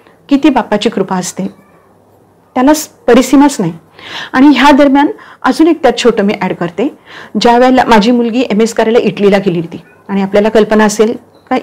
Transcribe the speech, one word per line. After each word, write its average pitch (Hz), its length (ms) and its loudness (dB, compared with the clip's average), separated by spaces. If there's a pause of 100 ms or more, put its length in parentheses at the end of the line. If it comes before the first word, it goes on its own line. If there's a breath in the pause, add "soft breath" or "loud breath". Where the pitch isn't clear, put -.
(280 soft breath)
किती 285 200 2
बाप्पाची 208 400 -2
कृपा 190 280 -6
असते, 185 300 -8 (1080)
त्याला 262 200 2
स-, - 120 -6
परिसीमाच 269 720 2
नाही. 165 120 -4 (600 loud breath)
आणि 277 140 4
ह्या 277 240 4
दरम्यान 285 360 4 (360 loud breath)
अजून 311 260 0
एक 320 140 -2
त्यात 240 160 2
छोटं 214 260 0
मी 208 160 -2
ॲड 185 120 -4
करते. 185 460 -6 (420 loud breath)
ज्या 240 180 4
वेळेला 254 260 2
माझी 226 260 2
मुलगी 240 300 -2 (100)
एमएस 220 240 -2
करायला 226 240 0
इटलीला 196 400 0
गेली 175 220 -4
होती - 220 -12 (260)
आणि 196 140 -4
आपल्याला 202 260 0
कल्पना 214 360 0
असेल 214 320 -2 (340)
का 254 120 -2